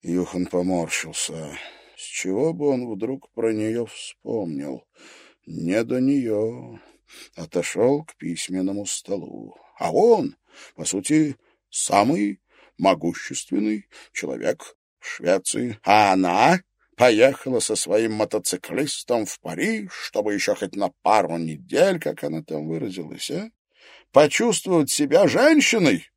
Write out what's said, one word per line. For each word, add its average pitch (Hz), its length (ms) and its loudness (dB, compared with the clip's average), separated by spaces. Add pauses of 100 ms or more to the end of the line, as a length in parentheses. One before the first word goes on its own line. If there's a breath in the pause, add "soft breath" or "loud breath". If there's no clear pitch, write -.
Юхан 90 440 -2
поморщился. 82 1120 -4 (380 loud breath)
С - 60 -20
чего 113 500 -2
бы 147 160 -2
он 123 200 -2
вдруг 113 440 -8
про 113 200 0
неё 110 340 -2
вспомнил? 78 1000 -8 (600 loud breath)
Не 85 360 -2
до 120 180 -2
неё. 120 800 -2 (560 loud breath)
Отошёл 110 720 -2
к - 120 -20
письменному 92 720 -6
столу. 73 680 -10 (200)
А - 140 -4
он, 202 460 4 (400 loud breath)
по - 80 -12
сути, 151 520 0 (320)
самый 101 720 2 (380 soft breath)
могущественный 95 1080 0 (240 loud breath)
человек - 640 -6 (240)
в - 80 -16
Швеции. 123 760 -2
А 101 300 6
она 98 480 4 (400)
поехала 123 600 4
со 107 160 -2
своим 110 360 0
мотоциклистом 107 1120 -4
в - 160 -12
Париж, 185 500 -4
чтобы - 440 -4
ещё 101 200 0
хоть 98 220 -8
на 98 140 -2 (120)
пару 90 360 2
недель, 85 600 0
как - 260 -6
она 147 180 -6
там 78 260 -8
выразилась, 87 600 -8
а? 196 180 -8 (640 soft breath)
Почувствовать 165 800 2
себя 147 360 4
женщиной? 202 920 4